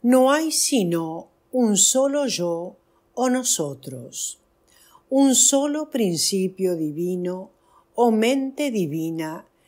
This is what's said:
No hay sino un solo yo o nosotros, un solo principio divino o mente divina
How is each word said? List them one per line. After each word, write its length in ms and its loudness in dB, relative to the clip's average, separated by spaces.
No 280 6
hay 200 0
sino 760 -2
un 260 2
solo 500 2
yo 480 -4
o 140 0
nosotros, 1080 -6
un 240 4
solo 560 2
principio 880 -2
divino 760 -6
o 160 4
mente 580 0
divina 800 -4